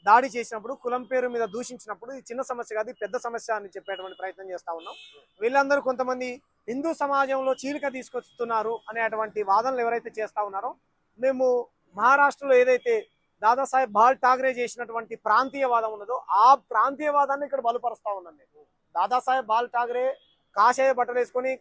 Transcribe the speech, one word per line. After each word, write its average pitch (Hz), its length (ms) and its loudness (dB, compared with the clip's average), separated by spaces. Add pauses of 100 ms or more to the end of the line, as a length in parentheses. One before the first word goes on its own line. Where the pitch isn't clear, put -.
దాడి 247 220 6
చేసినప్పుడు, 226 460 -8
కులం 247 280 -6
పేరు 247 260 -2
మీద 233 160 -2 (100)
దూషించినప్పుడు 233 580 -12
ఇది 262 180 -14
చిన్న 247 120 -8
సమస్య 240 340 -8
కాదు, 220 140 -4
ఇది - 120 -14
పెద్ద 202 140 -6
సమస్య 233 380 -6
అని 202 220 -8
చెప్పేటువంటి 185 440 -10
ప్రయత్నం 190 300 -10
చేస్తా 175 220 -10
ఉన్నాం. 170 220 -12 (460)
వీళ్ళందరూ 277 400 2
కొంతమంది 254 480 -4 (400)
హిందూ 285 260 -4
సమాజంలో 269 580 0
చీలిక 277 360 -4
తీసుకొస్తున్నారు 233 1000 -6
అనేటువంటి 220 540 -4
వాదనలు 233 380 2
ఎవరైతే 233 380 -2
చేస్తా 214 240 -4
ఉన్నారో, 208 280 -6 (480)
మేము 254 480 2 (300)
మహారాష్ట్రలో 269 580 4
ఏదైతే 247 400 4 (480)
దాదాసాహెబ్ 254 560 2
బాల్ 247 180 6
ఠాక్రే 254 340 2
చేసినటువంటి 233 680 -6
ప్రాంతీయవాదం 240 760 0
ఉన్నదో 208 240 -8 (140)
ఆ 220 240 8
ప్రాంతీయవాదాన్ని 277 920 0
ఇక్కడ 269 140 -4
బలపరుస్తా 233 520 -4
ఉన్నాం 175 220 -12
మేము. - 300 -20 (320)
దాదాసాహెబ్ 247 500 0
బాల్ 233 220 0
ఠాక్రే 240 380 -2 (500)
కాషాయ 262 360 4
బట్టలు 240 260 0
వేసుకొని 254 420 -2